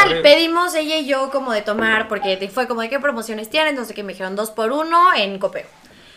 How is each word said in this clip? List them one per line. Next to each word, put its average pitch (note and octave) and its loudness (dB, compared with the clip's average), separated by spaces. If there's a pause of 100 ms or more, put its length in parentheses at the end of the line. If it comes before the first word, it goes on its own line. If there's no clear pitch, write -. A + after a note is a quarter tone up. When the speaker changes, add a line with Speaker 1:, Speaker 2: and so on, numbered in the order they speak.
(120)
Speaker 1:
sorry. A#4+ 0
Speaker 2:
pedimos E4 6
ella D#4 0
y D4 -2
yo C#4 -2
como C4 -4
de G#3 0
tomar, A3 0
porque G3+ -2
te-, F#3+ -8
fue B3 -2
como A3+ -4
de, A3+ -6
"¿Qué C#4 -2
promociones A3 -4
tienen?". D#4 2
Entonces A#3+ -8
que G#3 -10
me G3 -10
dijeron F#3+ -8
dos A3 -4
por A3 -2
uno E4+ 4
en G3 -2
Copeo. F#3 -4 (520)